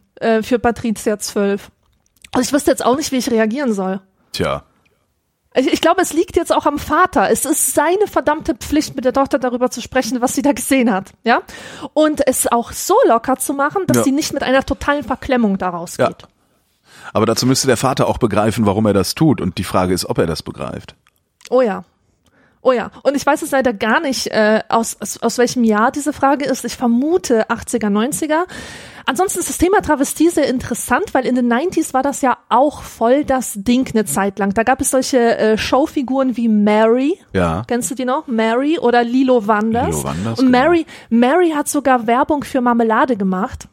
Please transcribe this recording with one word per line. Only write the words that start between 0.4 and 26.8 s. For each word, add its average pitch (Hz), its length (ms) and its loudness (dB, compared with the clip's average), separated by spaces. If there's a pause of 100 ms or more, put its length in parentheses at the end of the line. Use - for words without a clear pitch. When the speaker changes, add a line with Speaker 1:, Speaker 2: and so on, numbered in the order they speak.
Speaker 1:
für 240 160 0
Patricia 220 600 -2
zwölf. 202 520 -4 (600)
Also 254 160 0
ich - 40 -8
wüsste 294 180 2
jetzt - 140 0
auch 254 140 2
nicht, 294 140 -6
wie 262 40 0
ich 254 140 -2
reagieren 226 420 0
soll. 190 280 -4 (320)
Speaker 2:
Tja. 71 320 -4 (880)
Speaker 1:
Ich, 285 180 2
ich - 80 -2
glaube, 359 220 2
es - 100 -2
liegt 339 240 -2
jetzt 330 160 0
auch 302 140 0
am 294 120 0
Vater. 302 520 0
Es 226 160 0
ist - 280 -2
seine 359 340 2
verdammte 311 480 -2
Pflicht, - 380 -4
mit 254 120 -4
der 254 80 0
Tochter 269 240 0
darüber 247 320 -2
zu 240 100 -12
sprechen, 247 400 -4
was 247 140 -2
sie 277 80 -2
da 285 100 2
gesehen 254 400 2
hat, 190 200 -4 (120)
ja? 254 160 2 (540)
Und 302 320 2
es 262 200 0
auch 233 260 -2
so - 220 -2 (140)
locker 262 300 2
zu - 160 -6
machen, 294 320 -2
dass 247 120 2
Speaker 2:
Ja. - 40 2
Speaker 1:
sie 269 100 2
nicht 294 220 -2
mit - 80 -4
einer 262 240 0
totalen 285 360 -4
Verklemmung 233 540 0
da 185 140 -4
rausgeht. 175 360 -4 (160)
Speaker 2:
Ja. - 60 -20 (840)
Aber 101 120 2
dazu 113 220 0
müsste 131 220 2
der 117 80 4
Vater 131 320 0
auch 107 100 0
begreifen, 104 480 0
warum 101 180 2
er 104 80 4
das 95 220 0
tut. 156 260 2
Und - 180 -4
die 95 60 -4
Frage 92 300 0
ist, - 120 -4
ob - 120 -4
er 95 80 2
das 80 160 -4
begreift. - 540 -12 (540)
Speaker 1:
Oh 254 120 2
ja. 190 220 -4 (800)
Oh 254 100 2
ja. 233 180 -2 (140)
Und 277 120 2
ich - 80 -4
weiß 294 180 2
es 311 100 -8
leider 262 200 2
gar 226 280 2
nicht, 277 320 -4
äh, 214 360 2
aus, - 320 0
aus, - 220 -10
aus 233 160 -2
welchem 247 240 2
Jahr 220 300 2
diese 294 200 -4
Frage 277 340 0
ist. 262 180 -4
Ich 226 120 -8
vermute 254 720 0